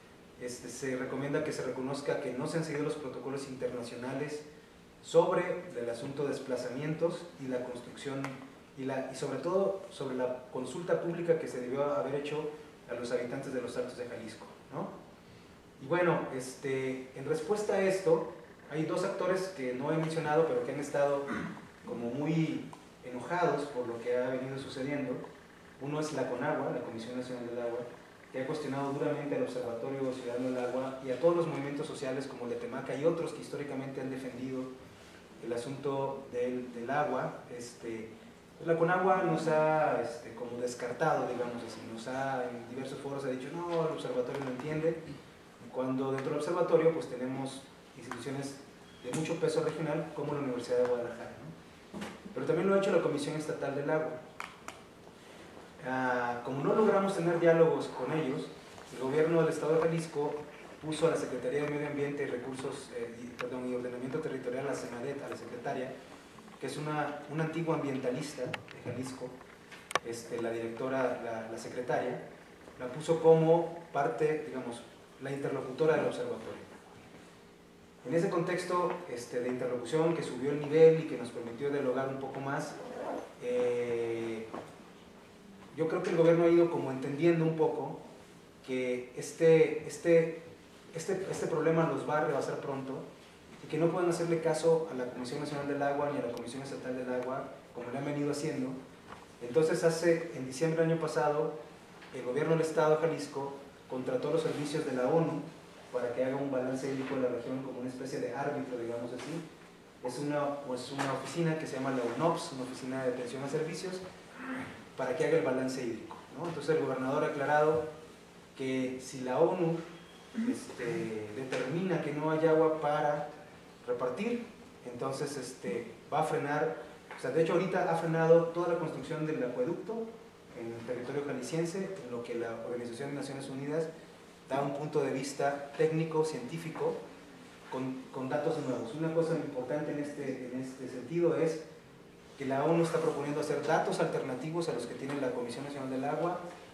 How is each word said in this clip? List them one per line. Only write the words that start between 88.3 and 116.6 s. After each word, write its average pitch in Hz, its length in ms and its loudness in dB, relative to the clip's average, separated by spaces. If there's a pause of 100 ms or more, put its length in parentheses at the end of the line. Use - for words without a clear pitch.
que 127 480 -2
este, 156 720 6
este, 165 560 6 (500)
este, 175 380 -2
este - 160 -2
problema 160 400 4
los 135 200 -2
va 151 120 4
a - 60 2
rebasar 143 320 0
pronto 131 440 -4 (640)
y - 40 -14
que 156 100 -4
no 165 100 6
pueden 175 220 2
hacerle 165 320 2
caso 160 500 4
a 131 40 -6
la 127 100 -2
Comisión 127 340 -6
Nacional 143 300 -4
del 139 120 0
Agua 143 300 2
ni 131 80 -2
a 123 60 -2
la 120 80 -2
Comisión 117 280 -8
Estatal 131 360 -6
del 127 140 -4
Agua 127 340 -2 (280)
como 120 160 -10
le 131 80 -6
han 143 80 -2
venido 143 260 0
haciendo. 135 380 -2 (720)
Entonces 156 440 4
hace, 165 500 4
en 131 100 -6
diciembre 160 360 2
del 165 100 6
año 165 100 2
pasado, 151 520 2 (600)
el 123 100 -6
gobierno 143 280 2
del 160 100 6
Estado 156 360 6
de - 40 0
Jalisco 139 520 -2 (360)
contrató 131 420 0
los 156 100 4
servicios 147 420 0
de 131 100 -2
la 127 120 2
onu 156 380 4 (500)
para 123 220 -2
que 127 100 2
haga 131 100 0
un 139 160 -2
balance 131 400 -2
hídrico 135 240 -2
de 131 60 0
la 123 80 4
región 131 320 -4
como 123 200 -8
una 127 60 -4
especie 135 320 -6
de - 140 -4
árbitro, 131 460 -4
digamos 117 340 -4
así. 147 280 -6 (640)
Es 127 140 -6
una, 147 440 0
pues, 127 300 -6
una 139 220 -2
oficina 160 460 0
que 139 80 -6
se - 80 -6
llama 131 160 -2
la 127 100 0 (140)
unops, 165 380 2
una 131 100 -6
oficina 131 400 -4
de 123 80 2
atención 131 320 -4
a 139 40 -4
servicios, 175 540 -2 (960)
para 127 180 -2
que 160 100 2
haga 156 120 6
el 151 80 4
balance 127 400 0
hídrico, 110 300 -6 (220)
¿no? 165 100 -6
Entonces 160 280 0